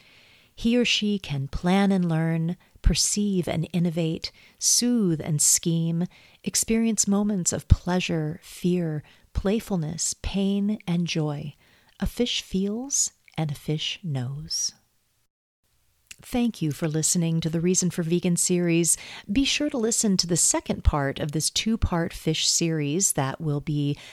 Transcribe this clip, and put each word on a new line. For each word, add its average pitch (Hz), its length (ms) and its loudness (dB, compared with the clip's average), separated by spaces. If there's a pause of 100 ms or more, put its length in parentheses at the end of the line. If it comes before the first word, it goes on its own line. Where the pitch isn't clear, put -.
(560)
He 233 220 2
or 247 80 4
she 208 340 0
can 139 300 -4
plan 196 420 2
and 180 160 2
learn, 165 480 0 (260)
perceive 196 680 2
and 160 240 -2
innovate, 165 580 -2 (280)
soothe 220 600 2
and 151 220 -2
scheme, 165 640 0 (360)
experience 226 640 0
moments 202 460 0
of - 160 -4
pleasure, 170 760 2
fear, 170 640 -2 (300)
playfulness, 185 880 -2
pain, 202 680 0
and 175 180 0
joy. 151 520 -4 (420)
A 196 60 -2
fish - 360 -2
feels 214 680 -2 (260)
and 156 140 0
a 139 40 -6
fish - 480 -4
knows." 139 680 -4 (1500)
Thank 240 400 -2
you 156 100 0
for 160 180 -2
listening 165 520 0
to 165 80 0
the 165 120 -2
Reason 180 280 2
for 170 140 -2
Vegan 175 320 2
series. 170 640 2 (340)
Be 269 140 2
sure 294 240 0
to 294 80 -4
listen 220 400 2
to 175 100 0
the 175 80 0
second - 480 0
part 139 340 2
of 147 140 -4
this 156 180 -2
two-part 180 600 0
fish - 360 -2
series 160 680 0
that 135 260 -2
will 147 220 -2
be 143 360 0 (160)